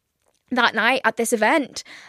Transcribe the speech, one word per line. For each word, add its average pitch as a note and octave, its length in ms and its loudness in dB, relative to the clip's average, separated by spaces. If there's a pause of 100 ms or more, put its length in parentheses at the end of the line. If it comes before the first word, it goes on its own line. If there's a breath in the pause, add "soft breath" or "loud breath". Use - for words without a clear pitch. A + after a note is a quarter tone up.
(520)
that B3 220 2
night A3+ 300 0
at A3 140 0
this A#3 160 -2
event, A#3+ 500 0 (260 loud breath)